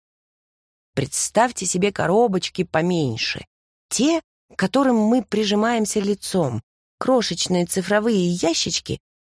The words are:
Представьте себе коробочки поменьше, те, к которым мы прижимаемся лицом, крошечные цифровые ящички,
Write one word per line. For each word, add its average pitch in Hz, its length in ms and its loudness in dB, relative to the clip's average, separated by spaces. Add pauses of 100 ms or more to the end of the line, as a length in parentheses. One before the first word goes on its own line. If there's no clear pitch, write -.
(960)
Представьте 208 680 -2
себе 190 280 0
коробочки 185 720 0
поменьше, 160 840 -2 (420)
те, 320 320 0 (320)
к - 60 -12
которым 254 380 2
мы 220 260 4
прижимаемся 214 760 0
лицом, 185 600 -2 (380)
крошечные 180 680 0
цифровые 196 640 0
ящички, 202 680 -2 (320)